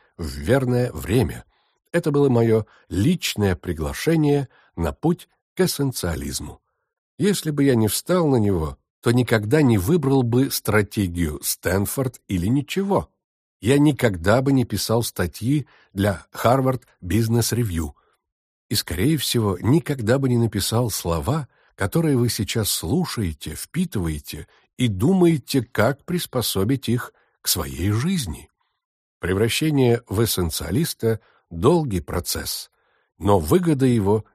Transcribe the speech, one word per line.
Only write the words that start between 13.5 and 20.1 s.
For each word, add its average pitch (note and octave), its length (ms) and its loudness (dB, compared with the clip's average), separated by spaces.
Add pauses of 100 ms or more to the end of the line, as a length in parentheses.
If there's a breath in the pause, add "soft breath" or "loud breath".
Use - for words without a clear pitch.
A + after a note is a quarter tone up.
Я C3 180 4
никогда A#2 640 2
бы C#3 100 0
не C3 120 2
писал A2+ 400 -2
статьи A#2 640 -4 (240 soft breath)
для G2 400 -2
Harvard B2+ 500 2 (180 soft breath)
Business A2+ 560 0
Review. E2+ 360 -4 (760)
И, A#2 60 -4
скорее A2 420 0
всего, A2 440 -2
никогда C3+ 580 2